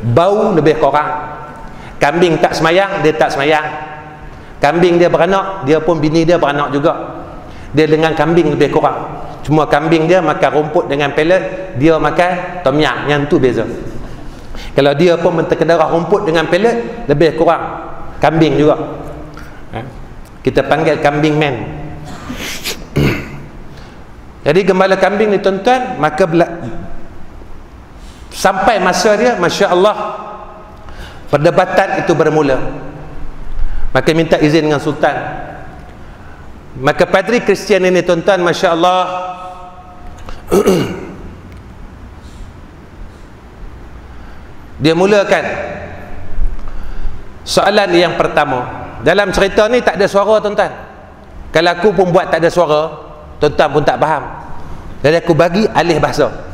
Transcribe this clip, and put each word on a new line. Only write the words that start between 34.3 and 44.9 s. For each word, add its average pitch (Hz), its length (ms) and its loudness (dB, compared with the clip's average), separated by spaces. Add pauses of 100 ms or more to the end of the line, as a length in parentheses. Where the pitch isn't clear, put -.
izin 151 320 4
dengan 139 80 0
sultan. 151 320 0 (1700)
Maka 147 240 2
padri 202 400 2
Kristian 190 400 2
ini, 180 180 4
tuan-tuan, 180 380 2
Masya 175 320 2
Allah, 180 280 4 (1400)
<clears throat> - - -8
dia 160 100 4